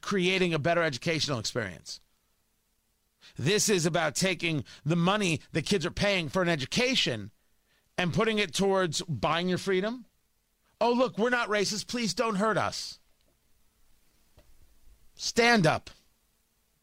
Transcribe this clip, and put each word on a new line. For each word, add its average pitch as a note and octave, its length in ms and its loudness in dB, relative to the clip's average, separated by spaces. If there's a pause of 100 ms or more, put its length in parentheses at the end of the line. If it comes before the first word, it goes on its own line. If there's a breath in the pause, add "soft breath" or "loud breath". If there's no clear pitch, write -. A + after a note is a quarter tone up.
creating F3+ 540 0
a D#3 40 0
better E3+ 240 2
educational C#3 560 -2
experience. G#2 640 -8 (1400 loud breath)
This F#3+ 300 0
is F3+ 160 2
about D#3+ 300 0
taking E3+ 500 0 (200 loud breath)
the E3 120 0
money F3+ 440 2 (120)
that D#3+ 140 -2
kids F#3 180 0
are E3+ 60 -2
paying F#3 400 0
for F#3+ 100 0
an F3 80 2
education D#3 800 -2 (680)
and F3+ 160 -2
putting A3 240 2
it G3+ 160 -2
towards F#3+ 480 0
buying D#3+ 460 0
your F3+ 100 0
freedom. G#3 480 -2 (720)
Oh, A#3+ 120 4
look, A#3+ 260 2
we're A3+ 100 2
not A#3+ 220 0
racist. G#3 360 -2
Please A3+ 280 -4
don't A3+ 220 0
hurt G#3 200 2
us. - 420 -2 (2250)
Stand A#3 520 4
up. B2+ 240 0 (920)